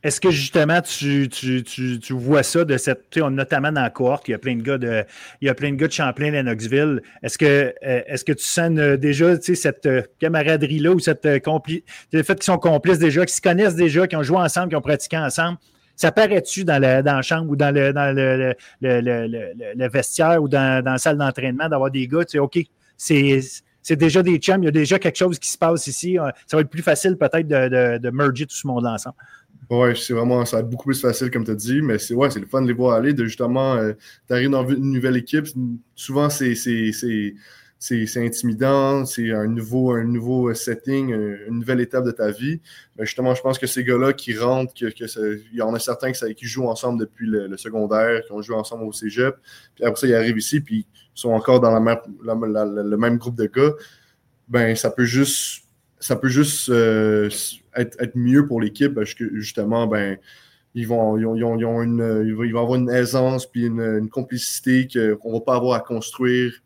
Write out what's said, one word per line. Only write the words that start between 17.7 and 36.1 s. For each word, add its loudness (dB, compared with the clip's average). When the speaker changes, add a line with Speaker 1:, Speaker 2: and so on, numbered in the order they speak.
Speaker 1:
le, 2
dans 0
le, 2
le, 0
le, 2
le, 0
le, -8
le -2
vestiaire 2
ou 0
dans, 2
dans 0
la 0
salle 0
d'entraînement -2
d'avoir 0
des -2
gars, 0
tu -10
sais, -2
OK, 0
c'est, 4
c'est 0
déjà 4
des 4
chums, 2
il 2
y 4
a 0
déjà 2
quelque -2
chose 2
qui -8
se -8
passe 2
ici, -2
euh, -2
ça -2
va 4
être 0
plus -8
facile 2
peut-être 2
de, 2
de, 2
de -4
merger 0
tout -14
ce -8
monde-là -2
ensemble. -10
Speaker 2:
Ouais, 4
c'est -4
vraiment, 2
ça -2
va 2
être -4
beaucoup -6
plus 0
facile, 0
comme -2
t'as -2
dit, -2
mais 0
c'est, -6
ouais, 4
c'est -4
le -10
fun -2
de 0
les 0
voir 2
aller, 2
de 0
justement, -2
euh, -2
t'arrives 0
dans 0
une 0
nouvelle 0
équipe, -2
souvent -2